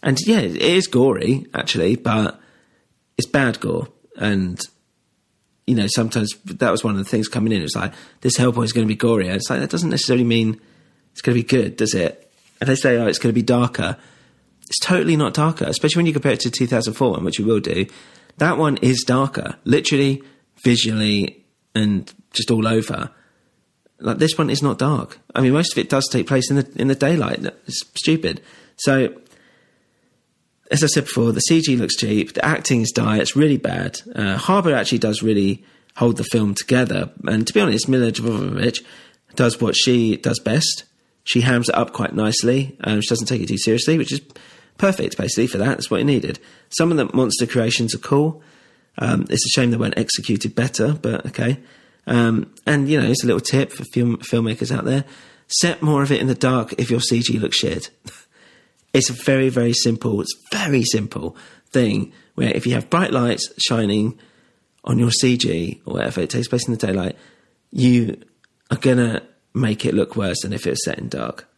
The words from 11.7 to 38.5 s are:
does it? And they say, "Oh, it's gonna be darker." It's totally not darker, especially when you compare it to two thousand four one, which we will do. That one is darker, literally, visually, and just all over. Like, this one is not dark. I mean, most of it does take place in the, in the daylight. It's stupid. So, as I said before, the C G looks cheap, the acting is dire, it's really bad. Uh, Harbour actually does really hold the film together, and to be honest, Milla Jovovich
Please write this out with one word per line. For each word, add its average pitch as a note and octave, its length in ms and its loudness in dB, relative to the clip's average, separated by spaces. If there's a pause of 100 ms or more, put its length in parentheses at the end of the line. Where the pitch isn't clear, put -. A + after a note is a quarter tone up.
does A2 180 0
it? - 360 -2 (300)
And C3 80 -2
they C3+ 60 4
say, B2+ 240 2
"Oh, A#2 80 0
it's G2+ 120 0
gonna A#2 140 2
be A2+ 100 2
darker." A#2+ 540 0 (680)
It's - 140 -6
totally E3 360 2
not C#3+ 160 2
darker, D#3 320 0
especially - 360 0
when E3+ 60 4
you D#3+ 60 2
compare C#3+ 200 0
it G2+ 80 -2
to A#2+ 100 -2
two B2 160 0
thousand A2+ 260 0
four A#2 200 0
one, E2 120 -4
which E2+ 140 -4
we G#2 80 0
will A2 140 2
do. F#2 260 -2 (500)
That D#3 220 2
one D3+ 200 2
is B2 240 2
darker, - 640 -2
literally, C#3 580 2 (400)
visually, G#2+ 840 0 (300)
and G#2 380 0 (200)
just - 180 -4
all A2+ 160 2
over. A2+ 440 -2 (880)
Like, A2+ 200 -4
this D#3 180 2
one D3+ 140 0
is C#3+ 120 0
not C3+ 160 0
dark. C#3+ 420 -2 (140)
I B2+ 60 0
mean, C3 140 4
most E3+ 180 2
of - 60 -2
it - 100 -2
does - 200 2
take A2+ 180 -2
place C3 240 0
in C#3 60 2
the, C3+ 200 0
in B2+ 120 0
the C3+ 60 2
daylight. D3 500 0 (220)
It's - 160 -8 (140)
stupid. - 460 -2 (340)
So, C3+ 380 0 (1600)
as C#3+ 120 2
I D#3 40 4
said C#3+ 180 2
before, A#2 280 0
the - 80 -2
C E3 200 4
G C#3 160 0
looks G#2+ 200 -2
cheap, G#2+ 360 0
the - 100 -4
acting C#3 380 0
is A2 120 0
dire, G#2+ 280 2
it's - 160 -2
really D3 220 4
bad. F2+ 420 -4 (160)
Uh, G2 220 -2
Harbour F3+ 360 2
actually A#2+ 240 0
does G#2+ 240 0
really G2+ 400 2 (340)
hold A#2+ 200 2
the - 80 -4
film G#2+ 300 0
together, A#2+ 560 0 (140)
and A2 220 0
to - 60 -6
be G#3 80 4
honest, C3 300 0
Milla B2 200 2
Jovovich G#2 720 -2 (520)